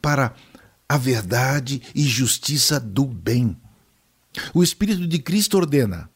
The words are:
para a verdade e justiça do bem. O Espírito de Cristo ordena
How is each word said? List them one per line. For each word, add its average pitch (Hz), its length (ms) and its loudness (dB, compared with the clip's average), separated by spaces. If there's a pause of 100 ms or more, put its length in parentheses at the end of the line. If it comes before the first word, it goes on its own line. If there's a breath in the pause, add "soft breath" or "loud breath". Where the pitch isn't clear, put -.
para 139 320 0 (540 loud breath)
a 143 100 0
verdade 127 840 0 (100)
e 143 80 0
justiça 139 800 0
do 117 260 0
bem. 117 500 -2 (960 loud breath)
O 147 120 4
Espírito 185 420 0
de 165 140 0
Cristo 196 380 0
ordena 135 580 0